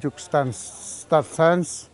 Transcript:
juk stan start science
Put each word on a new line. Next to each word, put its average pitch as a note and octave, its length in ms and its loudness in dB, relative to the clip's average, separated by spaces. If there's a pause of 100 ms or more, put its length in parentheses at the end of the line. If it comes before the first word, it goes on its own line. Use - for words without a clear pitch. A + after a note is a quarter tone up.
juk C#3+ 160 -6
stan C#3+ 360 0
start - 760 -2
science E3+ 640 2